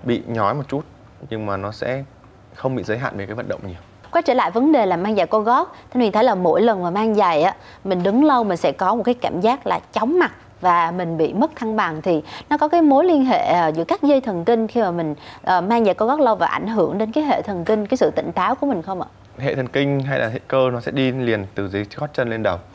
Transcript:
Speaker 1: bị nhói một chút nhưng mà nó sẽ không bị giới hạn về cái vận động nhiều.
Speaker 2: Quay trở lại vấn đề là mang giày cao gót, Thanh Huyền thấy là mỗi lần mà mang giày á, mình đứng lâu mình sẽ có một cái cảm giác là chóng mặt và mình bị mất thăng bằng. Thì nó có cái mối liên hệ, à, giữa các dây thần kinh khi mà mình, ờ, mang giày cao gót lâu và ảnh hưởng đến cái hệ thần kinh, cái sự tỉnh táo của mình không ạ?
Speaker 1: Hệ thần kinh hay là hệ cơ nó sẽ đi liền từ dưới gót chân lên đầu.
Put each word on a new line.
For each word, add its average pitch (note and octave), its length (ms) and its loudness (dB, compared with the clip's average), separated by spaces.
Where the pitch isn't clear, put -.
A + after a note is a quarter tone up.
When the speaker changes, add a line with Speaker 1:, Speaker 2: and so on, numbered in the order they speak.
Speaker 1:
bị A#2+ 240 -2
nhói A2+ 260 0
một C#3+ 140 -4
chút D3 180 -6
nhưng A2 160 -8
mà G2 120 -4
nó G2+ 140 -6
sẽ C3+ 320 -6
không C3+ 200 -4
bị G#2 80 -6
giới G#2+ 140 -4
hạn C3 200 -6
về G2 80 -8
cái G#2 100 -10
vận A#2 120 -10
động - 160 -8
nhiều. F2+ 140 -12
Speaker 2:
Quay E4+ 100 0
trở C#4+ 120 0
lại G3 180 0
vấn B3+ 200 2
đề B3 140 4
là F3+ 120 0
mang G#3 180 -2
giày F3 120 2
cao G#3+ 140 0
gót, B3+ 340 0
Thanh B3 100 0
Huyền G#3 100 2
thấy G#3+ 120 2
là A#3+ 120 4
mỗi F3 260 2
lần G#3+ 220 2
mà F3 60 -2
mang G#3+ 260 0
giày F3 280 4
á, F#3 120 2
mình F#3+ 200 -2
đứng G#3+ 200 4
lâu C4 200 4
mình F#3+ 140 0
sẽ D3+ 140 0
có F#3 240 0
một A3+ 80 -4
cái B3 100 0
cảm F3+ 280 -4
giác A#3+ 260 0
là E3+ 120 -2
chóng C4 260 0
mặt D4 120 2
và F3 300 2
mình E3+ 260 -4
bị D#3 160 0
mất C4+ 220 0
thăng A3 200 -4
bằng. E3 260 -2
Thì E3 200 0
nó D4 80 0
có D4+ 100 2
cái E4+ 140 4
mối C#4+ 240 6
liên D4+ 200 4
hệ, A3 120 2
à, E3 300 2
giữa D#3 160 -2
các D#4 200 -2
dây C#4 180 4
thần F3+ 240 -4
kinh A3+ 220 2
khi A#3 140 -2
mà F#3 100 0
mình, E3 240 -4
ờ, F#3 180 2
mang A3+ 240 2
giày F#3 80 4
cao G#3+ 140 0
gót D4 120 0
lâu A#3 160 4
và E3+ 120 0
ảnh D#3+ 200 -4
hưởng G3 300 0
đến G#3+ 140 -2
cái D4+ 120 0
hệ C#4 180 0
thần F3 240 -6
kinh, G#3+ 220 0
cái C4 100 -2
sự D#3 140 2
tỉnh D#3 200 -4
táo G3 240 0
của C#4+ 120 -4
mình G#3 140 -2
không F#3 200 -8
ạ? - 60 -8
Speaker 1:
Hệ C3+ 180 -2
thần C3 120 -4
kinh C#3+ 320 0
hay C3+ 200 -2
là A#2 80 0
hệ A2+ 200 -6
cơ C3 260 2
nó A#2+ 80 -6
sẽ - 100 -8
đi C3 200 0
liền A2+ 340 -2
từ G2+ 140 -4
dưới G2+ 160 -4
gót D3 180 -8
chân A#2+ 160 -2
lên A2+ 140 -6
đầu. F#2 140 0